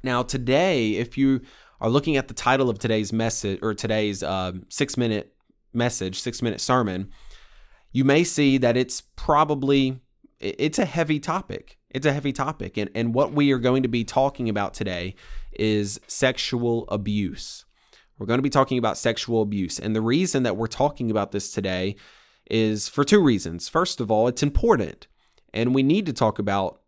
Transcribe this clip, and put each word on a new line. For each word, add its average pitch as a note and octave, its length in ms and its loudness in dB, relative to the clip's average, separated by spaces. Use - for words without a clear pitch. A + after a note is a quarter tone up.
Now, B2 200 0
today, B2+ 680 2
if A#2+ 240 -4
you C3+ 240 4
are A2+ 100 0
looking D3 280 2
at C3 100 -2
the A2 60 -14
title C3+ 360 2
of G#2 100 -2
today's A2 340 0
message, A2 480 -2
or G#2+ 120 -2
today's, G#2+ 500 -2
um, F#2 460 -4
six-minute A#2+ 640 -2
message, A#2 460 -2
six-minute A#2 420 -4
sermon, G2+ 480 0
you C3 120 0
may C#3+ 200 6
see C#3+ 340 4
that A#2+ 200 4
it's B2+ 240 -2
probably, C#3 1000 2
i-, - 160 -6
it's D3+ 220 0
a G#3+ 60 2
heavy D#3 340 -2
topic. - 580 -8
It's C3+ 160 -4
a C#3 80 4
heavy C#3+ 200 -2
topic. C3 440 -6
And, G#2 180 -4
and A#2 180 0
what C3+ 200 0
we C#3+ 180 4
are C3 80 2
going B2+ 240 2
to B2 60 0
be A#2 140 0
talking C3 460 0
about G2+ 240 -4
today F#2 420 -6
is G#2 540 0
sexual A#2+ 840 -2
abuse. G#2 760 -4
We're G2+ 100 -8
gonna A#2+ 140 2
be C#3 80 0
talking C3 280 2
about A2+ 200 0
sexual A2+ 440 0
abuse. G2+ 380 -2
And A2 160 -2
the A2 60 0
reason C#3 420 2
that G#2 140 0
we're A2+ 100 -4
talking B2+ 440 -2
about G#2 200 0
this G2+ 200 -6
today F#2+ 440 -4
is A2 380 0
for - 160 -2
two G#3 180 6
reasons. F#2 460 0
First - 320 -2
of A2 100 -4
all, A2 180 2
it's B2 160 -2
important, C#3+ 640 0
and B2 220 2
we C3+ 80 4
need F3 220 4
to D3 80 -4
talk G#2+ 260 0
about G2 480 -2